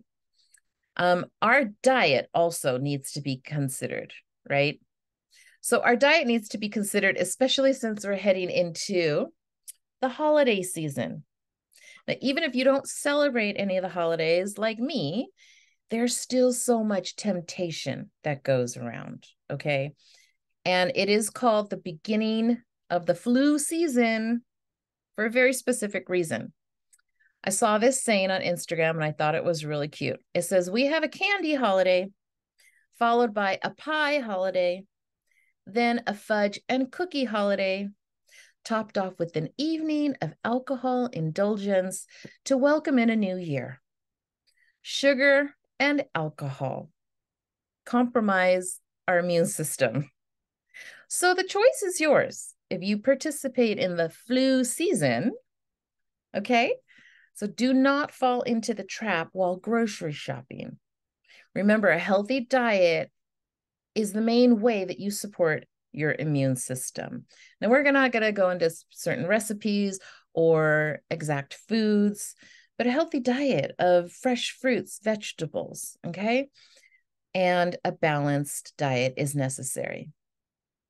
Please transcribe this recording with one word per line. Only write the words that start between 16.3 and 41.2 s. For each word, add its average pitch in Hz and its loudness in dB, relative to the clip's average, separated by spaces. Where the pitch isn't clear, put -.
so 240 0
much 202 -2
temptation 170 -6
that 143 -4
goes 123 0
around, - -12
okay? 143 -4
And 180 2
it 196 0
is 214 2
called 214 0
the 190 -8
beginning 220 -2
of 175 -2
the 175 2
flu 277 2
season 240 0
for 214 -2
a 233 -2
very 254 4
specific 240 -4
reason. 170 -2
I 190 -2
saw 214 2
this 254 2
saying 190 2
on 190 -2
Instagram 165 -2
and 160 -2
I 151 -2
thought 151 0
it - -4
was 160 -2
really 151 -4
cute. 135 -6
It 175 0
says, 180 0
"We 233 0
have 311 0
a 302 0
candy 381 -2
holiday, 190 2
followed 233 2
by 202 -2
a 196 -4
pie 294 -2
holiday, 185 -2
then 233 0
a 208 -2
fudge 208 -2
and 262 0
cookie 320 -4
holiday, 202 -2
topped 220 -4
off 185 -4
with 165 -4
an 156 -4
evening 302 -2
of - -6
alcohol 247 -2
indulgence 196 -2